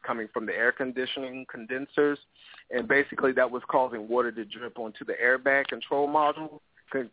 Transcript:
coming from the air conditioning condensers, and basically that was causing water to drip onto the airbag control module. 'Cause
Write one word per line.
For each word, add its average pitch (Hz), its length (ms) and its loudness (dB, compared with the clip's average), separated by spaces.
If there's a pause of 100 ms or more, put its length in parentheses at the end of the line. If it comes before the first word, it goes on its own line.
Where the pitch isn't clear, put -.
coming 117 280 -4
from 113 120 -4
the 98 80 -2
air 117 180 4
conditioning 131 760 -4
condensers, 139 680 -2 (520)
and 120 160 -2
basically 139 460 2
that 127 160 4
was 123 200 -6
causing 120 380 0
water 120 240 2
to 110 140 -8
drip 110 340 -12
onto 110 260 -10
the 110 80 -4 (100)
airbag 135 440 4
control 143 400 -2
module. 151 520 0 (320)
'Cause 127 220 -2